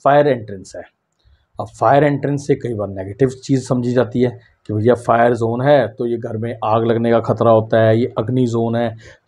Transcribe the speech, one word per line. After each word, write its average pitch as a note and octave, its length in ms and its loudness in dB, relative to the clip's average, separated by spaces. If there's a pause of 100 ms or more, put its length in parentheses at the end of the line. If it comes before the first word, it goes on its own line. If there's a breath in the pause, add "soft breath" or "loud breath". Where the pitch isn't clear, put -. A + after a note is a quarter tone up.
फायर C#3+ 240 4
एंट्रेंस G#2 480 -6
है। F2+ 60 -12 (800)
अब G#2+ 80 -10 (120)
फायर C3+ 240 4
एंट्रेंस C#3+ 440 -2
से C#3 80 2
कई A#2+ 180 -8
बार G#2 140 -6
नेगेटिव G2 420 -4 (140)
चीज़ C3+ 240 -2
समझी B2 260 -2
जाती A#2+ 280 0
है B2 80 0 (380 soft breath)
कि G#2+ 60 -6
भैया A2 220 2
फायर A#2 400 2
जोन A#2 260 -4
है C#3 260 2
तो A#2+ 180 -6
ये A#2 120 -4
घर A#2 200 -8
में A#2 280 -6
आग A2+ 200 2
लगने A#2 260 2
का A#2 80 4
खतरा A2+ 320 2
होता A2+ 300 4
है, A2 180 4
ये B2 180 -4
अग्नि B2+ 300 -2
जोन A2+ 280 -2
है, A#2 200 -4 (320 loud breath)